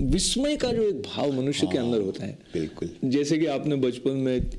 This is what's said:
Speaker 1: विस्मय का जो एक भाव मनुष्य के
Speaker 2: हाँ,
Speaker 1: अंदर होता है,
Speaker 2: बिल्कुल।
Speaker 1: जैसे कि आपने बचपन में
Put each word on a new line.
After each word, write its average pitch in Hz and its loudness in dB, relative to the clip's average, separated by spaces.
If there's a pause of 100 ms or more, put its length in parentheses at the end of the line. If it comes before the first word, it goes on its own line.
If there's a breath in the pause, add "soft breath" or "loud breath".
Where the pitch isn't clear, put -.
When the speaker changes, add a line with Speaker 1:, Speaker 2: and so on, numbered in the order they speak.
Speaker 1:
विस्मय 190 2
का 247 0
जो 226 2
एक 208 2
भाव 135 -2
मनुष्य 143 0
के 170 2
Speaker 2:
हाँ, 120 0
Speaker 1:
अंदर 120 4
होता 95 -2
है, 101 -8 (160)
Speaker 2:
बिल्कुल। 82 -4 (140)
Speaker 1:
जैसे 143 2
कि 160 2
आपने 143 0
बचपन 127 0
में 131 0